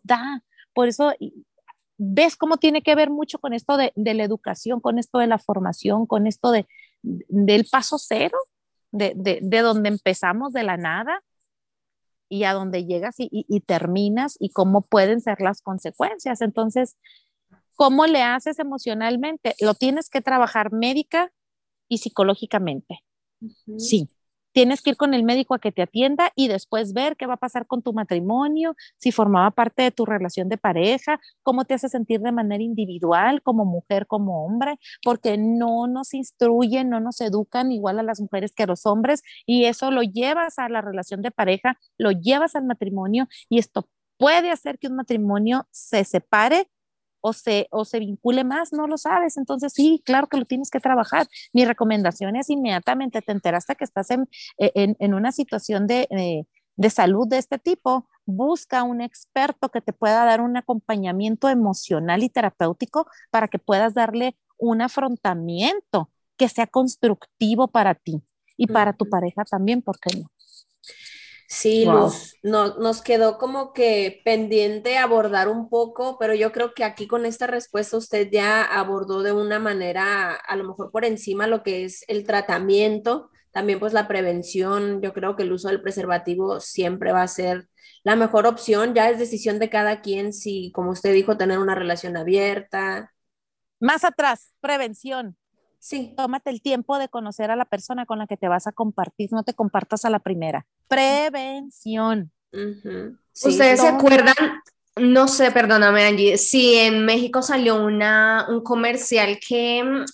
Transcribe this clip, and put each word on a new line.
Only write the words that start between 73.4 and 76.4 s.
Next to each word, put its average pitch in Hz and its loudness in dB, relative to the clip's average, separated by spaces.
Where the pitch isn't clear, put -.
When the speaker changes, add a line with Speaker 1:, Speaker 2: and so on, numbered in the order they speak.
Speaker 2:
que 208 0
pendiente 214 0
abordar 214 2
un 226 -6
poco, 233 -2
pero 220 0
yo 214 0